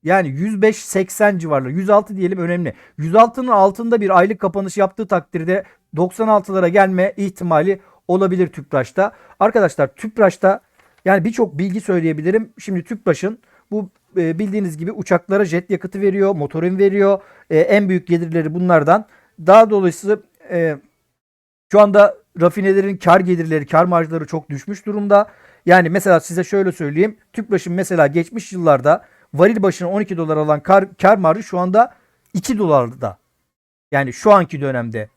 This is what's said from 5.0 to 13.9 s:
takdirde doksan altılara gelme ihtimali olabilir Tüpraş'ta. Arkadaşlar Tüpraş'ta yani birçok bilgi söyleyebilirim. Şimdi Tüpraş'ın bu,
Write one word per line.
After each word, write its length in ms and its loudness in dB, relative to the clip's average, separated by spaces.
takdirde 560 -4
doksan 320 -2
altılara 400 0
gelme 480 2
ihtimali 640 -2
olabilir 400 0
Tüpraş'ta. 640 -4
Arkadaşlar 540 0
Tüpraş'ta 680 -2
yani 200 2
birçok 340 -4
bilgi 220 -4
söyleyebilirim. 800 -2
Şimdi 260 -8
Tüpraş'ın 540 -6
bu, 200 -6